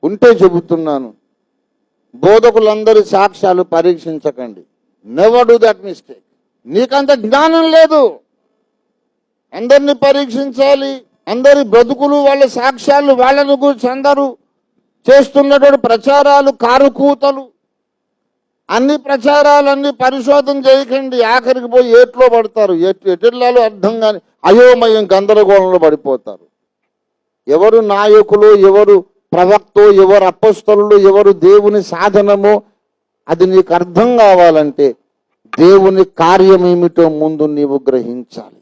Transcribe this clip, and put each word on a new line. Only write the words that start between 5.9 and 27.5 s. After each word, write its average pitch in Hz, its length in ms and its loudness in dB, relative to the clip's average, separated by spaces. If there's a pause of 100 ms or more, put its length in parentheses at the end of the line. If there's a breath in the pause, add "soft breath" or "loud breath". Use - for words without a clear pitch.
నీకంత 262 440 -4
జ్ఞానం 294 600 0
లేదు. 302 480 2 (1400)
అందరినీ 277 400 -2
పరీక్షించాలి. 269 1080 -4 (260)
అందరి 269 360 0
బ్రతుకులు, 240 500 -2
వాళ్ళ 277 320 0
సాక్ష్యాలు, 262 680 -2
వాళ్ళను 277 420 0
గురించి 254 360 -4
అందరూ 277 460 -4 (720)
చేస్తున్నటువంటి 277 680 2
ప్రచారాలు, 277 760 0
కారుకూతలు, 269 1000 -2 (1200)
అన్ని 277 280 -2
ప్రచారాలన్నీ 285 920 0
పరిశోధన 269 680 -2
చేయకండి. 262 680 -2
ఆఖరికి 240 440 -2
పోయి 240 360 2
ఏట్లో 247 260 0
పడతారు. 220 440 -2
ఎటు, 190 360 -4
ఎటు 185 180 -4
వెళ్ళాలో 247 360 0
అర్థం 220 380 -4
కాని 214 200 -4 (240)
అయోమయం, 226 680 2
గందరగోళంలో 196 680 2
పడిపోతారు. 139 760 -4 (960)
ఎవరు 202 300 2